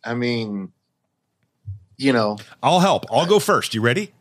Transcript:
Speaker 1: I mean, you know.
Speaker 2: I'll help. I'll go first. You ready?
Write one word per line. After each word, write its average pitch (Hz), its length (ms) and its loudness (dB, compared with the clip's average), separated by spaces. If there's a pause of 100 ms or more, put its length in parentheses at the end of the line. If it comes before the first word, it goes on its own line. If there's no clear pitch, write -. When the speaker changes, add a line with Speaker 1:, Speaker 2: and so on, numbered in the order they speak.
Speaker 1:
I 117 100 -6
mean, 113 580 -4 (1200)
you 135 160 0
know. 107 260 0 (240)
Speaker 2:
I'll 170 180 4
help. 180 300 2
I'll 139 160 2
go 202 120 4
first. - 360 0
You 113 60 -2
ready? 135 400 0